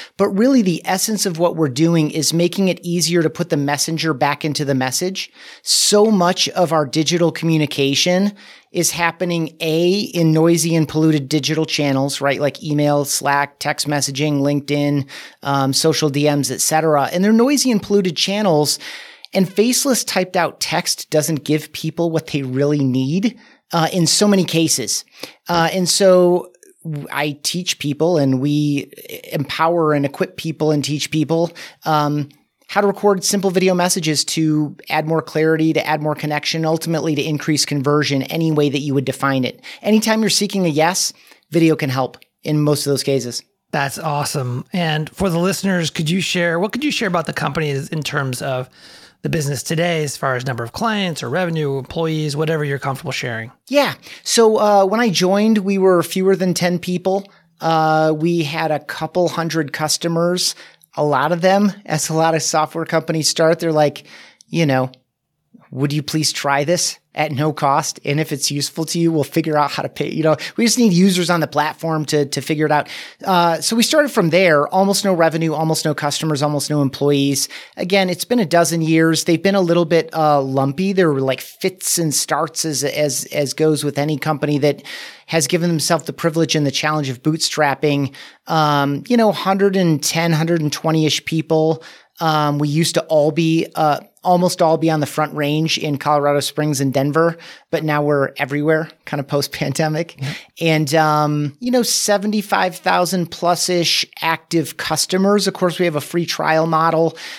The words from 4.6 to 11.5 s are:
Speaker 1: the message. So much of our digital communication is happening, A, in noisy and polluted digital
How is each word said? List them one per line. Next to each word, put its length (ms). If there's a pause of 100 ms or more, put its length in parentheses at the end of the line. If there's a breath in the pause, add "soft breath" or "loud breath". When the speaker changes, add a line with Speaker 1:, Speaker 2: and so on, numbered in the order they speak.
Speaker 1:
the 120
message. 540 (320 loud breath)
So 440
much 440
of 220
our 140
digital 480
communication 1000 (420 loud breath)
is 180
happening, 720
A, 400
in 320
noisy 420
and 140
polluted 400
digital 360